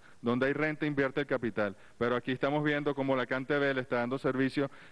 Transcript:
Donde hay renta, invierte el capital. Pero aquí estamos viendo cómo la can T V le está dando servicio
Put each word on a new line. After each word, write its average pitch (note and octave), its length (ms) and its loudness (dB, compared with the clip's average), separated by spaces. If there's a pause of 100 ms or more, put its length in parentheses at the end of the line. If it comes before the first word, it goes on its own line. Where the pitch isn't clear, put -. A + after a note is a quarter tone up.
(220)
Donde B2 240 2
hay C#3 80 2
renta, D3+ 320 -2
invierte C#3+ 360 0
el C#3 40 0
capital. A2 500 -2 (220)
Pero A#2+ 180 2
aquí B2+ 160 -2
estamos D3 320 0
viendo D3 300 0
cómo C3+ 220 0
la B2 100 0
can C3 220 -4
T D3 100 2
V C#3 160 2
le B2+ 80 -2
está B2 140 -4
dando A#2+ 240 0
servicio C3+ 500 0 (220)